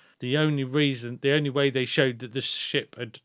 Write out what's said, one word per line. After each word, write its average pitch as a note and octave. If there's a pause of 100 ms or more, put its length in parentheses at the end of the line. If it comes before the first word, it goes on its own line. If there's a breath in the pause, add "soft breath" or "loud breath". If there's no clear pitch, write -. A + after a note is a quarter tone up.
(200 soft breath)
the B2+
only D3+
reason, B2+
the C3+
only D3+
way C#3
they C3
showed B2+
that A#2+
the C3
ship -
had A#2+